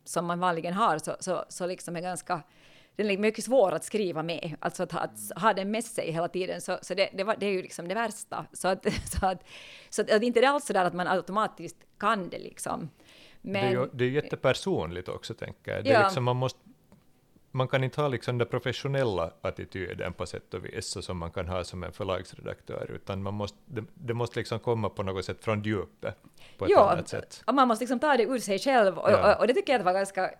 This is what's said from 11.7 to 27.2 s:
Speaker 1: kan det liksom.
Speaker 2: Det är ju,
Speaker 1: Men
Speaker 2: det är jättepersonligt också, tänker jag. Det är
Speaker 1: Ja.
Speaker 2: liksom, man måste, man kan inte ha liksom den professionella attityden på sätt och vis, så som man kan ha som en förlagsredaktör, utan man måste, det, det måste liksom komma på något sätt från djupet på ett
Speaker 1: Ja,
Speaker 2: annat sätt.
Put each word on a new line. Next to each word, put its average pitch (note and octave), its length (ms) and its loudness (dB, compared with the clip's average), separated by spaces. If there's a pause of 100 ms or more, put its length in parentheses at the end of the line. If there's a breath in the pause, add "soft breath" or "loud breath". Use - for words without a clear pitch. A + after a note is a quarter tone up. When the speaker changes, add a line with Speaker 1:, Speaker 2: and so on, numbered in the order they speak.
Speaker 1:
kan G3+ 300 0
det - 100 -10
liksom. - 500 -8 (520 loud breath)
Speaker 2:
Det G3 180 -4
är G3 120 2
ju, - 80 2
Speaker 1:
Men B2+ 140 0
Speaker 2:
det B2 120 0
är B2+ 40 4
jättepersonligt B2+ 1000 -2
också, - 240 -8
tänker - 420 -10
jag. F#2+ 80 -4
Det - 60 2
är C4+ 40 8
Speaker 1:
Ja. G#3+ 100 6
Speaker 2:
liksom, F#3 200 2
man B2 120 2
måste, B2+ 240 -4 (920)
man B2+ 160 0
kan C3 160 2
inte C3 180 -2
ha D3 60 2
liksom B2 300 -2
den A#2 100 2
professionella B2 960 0
attityden F#2 720 -6
på F2+ 120 -6
sätt - 280 -12
och F#2+ 120 -8
vis, - 220 -8
så F#2+ 140 -8
som F#2 160 -6
man E2+ 140 -6
kan F2+ 160 -6
ha F#2 160 -2
som F2+ 200 -10
en E2+ 80 -8
förlagsredaktör, - 1040 -6
utan G2 280 -6
man G2 100 -4
måste, G#2 320 -4
det, A2 180 -6 (100)
det A#2+ 200 -4
måste A#2 260 -2
liksom A2+ 200 -2
komma A2+ 300 0
på G2+ 140 -4
något F#2+ 220 -2
sätt - 180 -8
från G#2+ 200 0
djupet G#2+ 540 -4 (400 loud breath)
på - 80 -2
ett F#4 60 4
Speaker 1:
Ja, G#3+ 200 8
Speaker 2:
annat - 160 0
sätt. - 400 -8